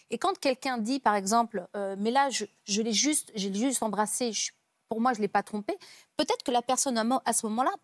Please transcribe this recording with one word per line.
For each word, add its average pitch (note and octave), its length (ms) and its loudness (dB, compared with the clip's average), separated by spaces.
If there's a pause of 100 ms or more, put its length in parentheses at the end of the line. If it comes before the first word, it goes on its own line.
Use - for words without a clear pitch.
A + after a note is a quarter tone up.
Et A#3 80 -6
quand F#4 220 -2
quelqu'un B3+ 400 -2
dit, B3 200 -2
par G#3+ 140 4
exemple, G#3 640 0
euh, « G3 240 -4
Mais G#3+ 100 0
là, C4+ 220 4
je, G#3 140 -4 (180)
je G#3 180 -2
l'ai A3+ 100 0
juste, C#4 440 0
j'ai G3 180 -2
juste A#3+ 300 0
embrassé, G#3+ 480 -2
je, - 200 -4 (380)
pour A3+ 120 -4
moi, B3 120 2
je G#3+ 80 -4
l'ai G3+ 60 0
pas - 160 0
trompé », G#3 340 -6 (400)
peut-être G#4+ 240 0
que - 80 -6
la A#3+ 140 2
personne B3+ 340 0
à A3 60 2
mo-, A#3+ 220 2
à A#3 80 2
ce - 120 0
moment-là, A#3 240 0 (140)